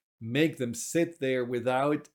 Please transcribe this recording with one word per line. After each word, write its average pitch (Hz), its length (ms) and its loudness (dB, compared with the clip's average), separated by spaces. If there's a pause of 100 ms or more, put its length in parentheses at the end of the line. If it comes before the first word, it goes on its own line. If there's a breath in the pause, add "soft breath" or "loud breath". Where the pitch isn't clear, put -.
(200)
make 131 380 0
them 120 160 -2
sit 170 460 -2
there 131 260 0
without 127 680 0